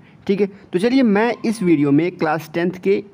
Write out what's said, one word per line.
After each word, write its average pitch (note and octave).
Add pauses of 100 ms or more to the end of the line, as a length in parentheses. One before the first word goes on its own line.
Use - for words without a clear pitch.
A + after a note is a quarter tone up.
(280)
ठीक G3
है। G3
तो -
चलिए, B3
मैं A3 (100)
इस G#3+
वीडियो D3
में D#3+
क्लास D#3+
टेंथ F3
के G3+ (100)